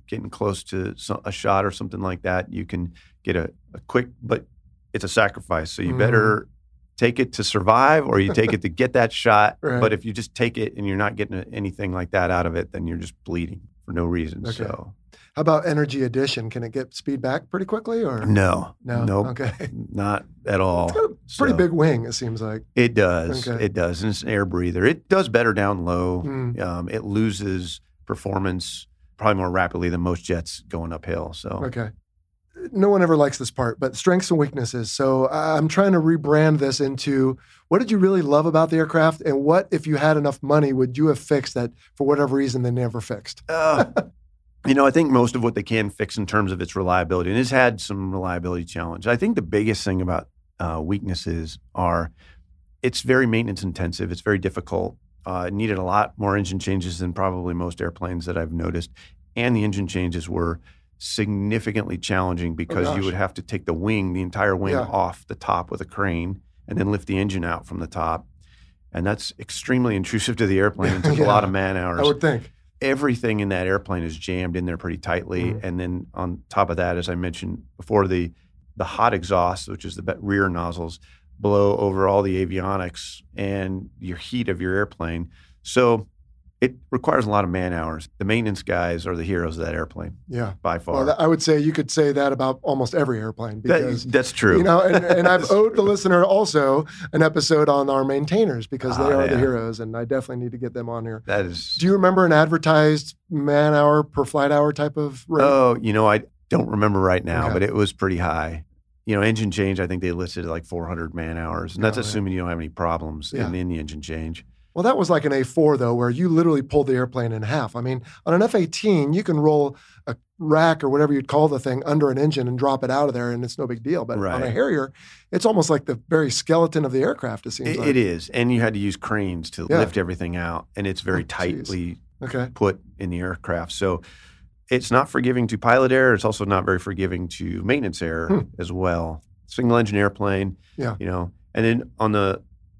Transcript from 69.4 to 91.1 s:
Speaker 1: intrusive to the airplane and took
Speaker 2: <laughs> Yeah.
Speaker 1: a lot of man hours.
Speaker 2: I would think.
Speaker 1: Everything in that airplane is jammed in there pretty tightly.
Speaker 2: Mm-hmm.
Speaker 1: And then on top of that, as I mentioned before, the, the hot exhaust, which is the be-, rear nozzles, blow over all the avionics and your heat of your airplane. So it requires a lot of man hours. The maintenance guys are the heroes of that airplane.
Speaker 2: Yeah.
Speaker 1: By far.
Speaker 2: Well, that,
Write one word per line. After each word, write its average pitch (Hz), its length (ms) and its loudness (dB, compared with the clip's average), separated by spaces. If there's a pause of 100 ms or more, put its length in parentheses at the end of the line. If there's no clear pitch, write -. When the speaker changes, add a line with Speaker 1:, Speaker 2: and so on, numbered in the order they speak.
Speaker 1:
intrusive 104 420 -2
to 107 100 2
the 95 120 2
airplane 95 340 0
and 90 100 -2
took 113 140 2
Speaker 2:
<laughs> - 20 2
Yeah. - 60 4
Speaker 1:
a - 20 6
lot 104 160 6
of 95 80 -2
man 95 260 0
hours. 90 220 -2
Speaker 2:
I 139 40 2
would 147 180 2
think. 131 300 0 (300)
Speaker 1:
Everything 123 600 0
in 101 80 0
that 92 180 -2
airplane 95 360 -2
is 80 140 -8
jammed 90 380 -6
in 90 100 -4
there 85 120 -4
pretty 85 200 -6
tightly. 90 460 -4
Speaker 2:
Mm-hmm. 107 220 -4
Speaker 1:
And 90 140 -6
then 90 340 -6
on 90 360 -8
top 98 200 0
of 85 80 -4
that, 87 200 -2
as 87 120 -6
I 90 60 -4
mentioned 90 480 -6 (140)
before, 101 300 2
the, 87 240 -2 (440)
the 98 100 -4
hot 113 280 2
exhaust, 90 560 0
which 92 160 -12
is 90 100 -12
the 92 60 -10
be-, 92 180 -4
rear 98 300 2
nozzles, 85 500 -6 (380)
blow 101 400 4
over 95 300 2
all 98 140 4
the 95 240 0
avionics 92 760 -6 (140)
and 95 540 -6 (100)
your 90 180 -10
heat 120 320 -6
of 90 120 -4
your 92 140 -2
airplane. 85 540 -4 (340)
So 120 440 2 (540)
it 127 140 2 (160)
requires 131 340 2
a 104 40 -2
lot 104 140 4
of 90 60 -4
man 90 240 -2
hours. 80 340 -6 (120)
The - 40 -6
maintenance 107 400 0
guys 87 420 -2
are 92 120 -4
the 82 80 -4
heroes 85 320 -2
of 82 80 -4
that 82 100 -4
airplane. 82 400 -8 (140)
Speaker 2:
Yeah. 120 320 -6
Speaker 1:
By 85 180 -2
far. - 160 -6
Speaker 2:
Well, 135 120 0
that, 156 120 0